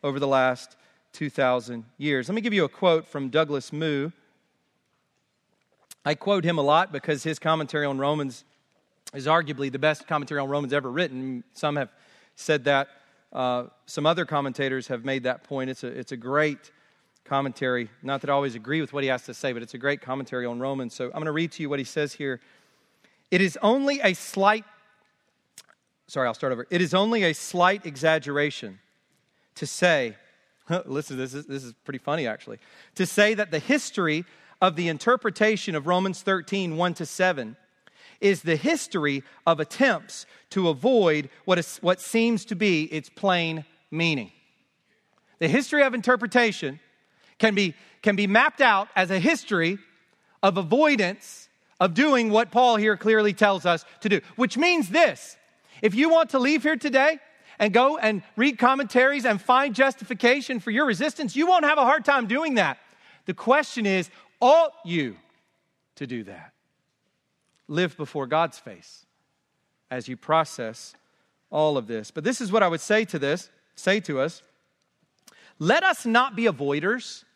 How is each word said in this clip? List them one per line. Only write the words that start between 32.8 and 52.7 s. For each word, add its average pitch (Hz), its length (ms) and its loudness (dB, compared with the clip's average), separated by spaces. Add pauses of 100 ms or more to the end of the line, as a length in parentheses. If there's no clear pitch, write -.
"to 185 100 0
say 208 280 4
that 202 160 -4
the 156 80 -4
history 175 680 -2 (340)
of 185 160 4
the 170 120 -2
interpretation 214 840 0
of 147 140 -4
Romans 185 340 0
thirteen, 185 540 -4
one 175 180 -2
to 170 100 -8
seven 143 520 -2 (640)
is 196 220 2
the 160 140 2
history 151 640 -2 (240)
of 165 140 4
attempts - 640 -2 (240)
to 185 200 0
avoid 160 600 2 (160)
what 185 140 2
is, - 200 -6
what 180 220 0
seems 226 440 0
to 220 100 -8
be 175 300 2
its 156 260 -8
plain 165 540 -2 (260)
meaning." 151 400 -2 (1120)
The 165 80 0
history 285 340 2
of 269 100 4
interpretation 226 880 0 (580)
can 220 160 4
be, 190 200 0 (280)
can 202 140 2
be 202 100 0
mapped 240 340 4
out 214 340 4
as 185 160 2
a 190 80 0
history 196 600 0 (640)
of 190 140 4
avoidance 208 920 0 (320)
of 180 120 4
doing 240 380 4
what 214 220 4
Paul 240 240 6